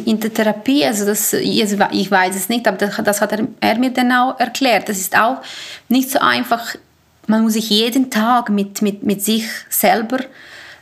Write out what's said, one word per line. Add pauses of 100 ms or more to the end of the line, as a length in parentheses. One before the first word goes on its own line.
in
der
Therapie,
also
das,
ich,
also (160)
ich
weiß
es
nicht,
aber
das,
das
hat
er, (140)
er
mir
dann
auch
erklärt.
Das
ist
auch (520)
nicht
so
einfach. (540)
Man
muss
sich
jeden
Tag
mit,
mit,
mit
sich (240)
selber (640)